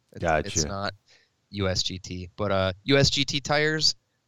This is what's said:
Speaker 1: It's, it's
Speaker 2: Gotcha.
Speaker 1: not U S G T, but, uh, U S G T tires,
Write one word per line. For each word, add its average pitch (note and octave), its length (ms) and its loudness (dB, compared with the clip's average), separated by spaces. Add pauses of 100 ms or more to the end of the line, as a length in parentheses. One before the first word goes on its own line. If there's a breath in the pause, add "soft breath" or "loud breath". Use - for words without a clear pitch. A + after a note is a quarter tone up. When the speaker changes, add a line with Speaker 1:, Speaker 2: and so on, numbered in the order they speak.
(120)
Speaker 1:
It's, - 120 -8
it's D#2+ 400 2
Speaker 2:
Gotcha. D2 40 -6
Speaker 1:
not G2 260 -6 (560 soft breath)
U G2 180 -2
S F#2 140 -2
G F#2 160 -6
T, F#2 380 -12
but, G#2 140 -2
uh, F#2+ 220 2 (120)
U C#3 120 4
S C#3 140 6
G C#3 140 0
T C#3+ 160 -4
tires, D#3 540 0 (340)